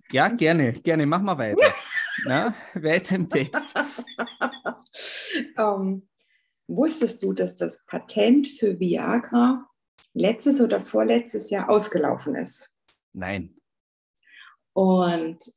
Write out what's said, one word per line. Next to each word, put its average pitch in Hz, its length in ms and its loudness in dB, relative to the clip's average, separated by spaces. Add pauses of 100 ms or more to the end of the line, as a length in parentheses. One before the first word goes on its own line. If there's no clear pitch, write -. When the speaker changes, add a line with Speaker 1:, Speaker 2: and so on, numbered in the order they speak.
(100)
Speaker 1:
Ja, 143 180 4
gerne, 160 440 2
gerne. 135 340 0
Mach 165 140 2
mal 190 180 0
weiter. 120 220 0 (340)
Speaker 2:
<laughs> - 320 -6
Speaker 1:
Na, 170 280 0 (200)
weiter 175 420 0
im 180 120 -2
Text. - 500 -4
Speaker 2:
<laughs> 294 60 -2 (1700)
Ähm, 196 520 -2 (600)
wusstest 240 560 0
du, 190 80 0
dass 185 240 -4
das - 300 -6
Patent 240 600 2
für 190 320 -2
Viagra 240 920 0 (460)
letztes 262 460 2
oder 214 200 4
vorletztes 220 680 0
Jahr 196 180 -2
ausgelaufen 175 680 0
ist. - 400 -6 (360)
Speaker 1:
Nein. 92 420 -8 (1160)
Speaker 2:
Und 175 680 2 (180)